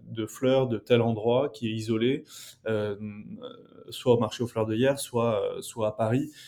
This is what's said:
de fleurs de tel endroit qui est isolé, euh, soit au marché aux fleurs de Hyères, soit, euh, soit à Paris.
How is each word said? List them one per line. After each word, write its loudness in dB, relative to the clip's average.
de -4
fleurs 2
de 0
tel 4
endroit 2
qui -6
est -2
isolé, 0
euh, -2
soit 4
au 6
marché -2
aux -2
fleurs -2
de -2
Hyères, 2
soit, 0
euh, -8
soit -4
à -2
Paris. 0